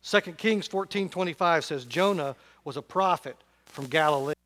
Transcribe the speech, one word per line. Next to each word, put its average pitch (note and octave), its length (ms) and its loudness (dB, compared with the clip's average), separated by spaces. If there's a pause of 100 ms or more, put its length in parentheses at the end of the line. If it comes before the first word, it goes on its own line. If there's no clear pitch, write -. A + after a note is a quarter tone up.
Second F#3+ 360 0
Kings G#3+ 280 0
fourteen G3 440 -4
twenty-five E3+ 560 0
says C3+ 200 -6
Jonah D#3+ 500 0 (280)
was C#3 140 -8
a D3 40 -8
prophet F3 540 0 (300)
from C#3 220 -10
Galilee. D3 460 2 (120)